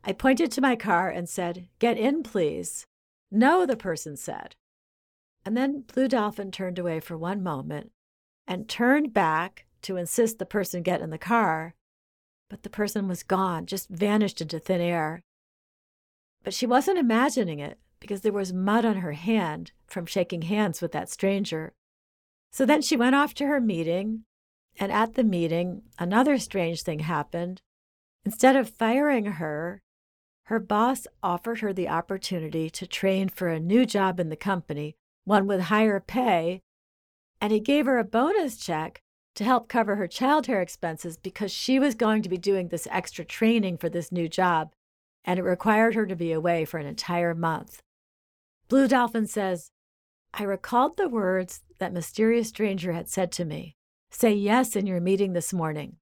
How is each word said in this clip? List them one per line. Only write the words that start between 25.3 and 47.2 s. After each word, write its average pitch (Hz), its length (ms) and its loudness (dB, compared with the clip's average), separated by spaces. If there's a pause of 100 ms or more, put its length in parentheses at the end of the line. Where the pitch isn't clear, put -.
another 247 420 4
strange 170 440 -2
thing 156 160 -4
happened. 170 640 -4 (640)
Instead 262 320 6
of 254 120 0
firing 247 560 2
her, 170 560 -6 (680)
her 220 140 0
boss 226 460 0 (140)
offered 214 380 -4
her 208 140 -2
the 185 160 -2
opportunity 165 800 -4
to - 180 -12
train 190 400 0
for 180 220 -2
a 160 100 -2
new 208 260 4
job 190 320 0
in 170 120 -2
the 156 80 -8
company, 151 580 -4 (300)
one 196 200 4
with 196 180 0
higher 214 360 4
pay, 185 600 0 (800)
and 208 100 0
he 214 80 4
gave 277 260 2
her 254 140 2
a 220 60 0
bonus 311 520 0
check 160 440 -6 (340)
to - 80 -4
help 240 240 2
cover 208 300 0
her 190 100 -2
childcare 262 540 0
expenses 165 560 -8
because 190 340 -6
she 262 280 2
was 262 160 2
going 214 260 2
to 190 80 -6
be 180 80 -2
doing 180 320 0
this 170 200 -6
extra 170 360 -6
training 220 520 2
for 170 120 -4
this 165 200 -6
new 170 200 -2
job, 165 420 2 (540)
and 185 120 0
it 185 60 -2
required 214 520 4
her 220 100 2
to 185 100 -6
be 165 160 -2
away 165 320 0
for 160 140 -8
an 147 100 -8
entire 175 480 -2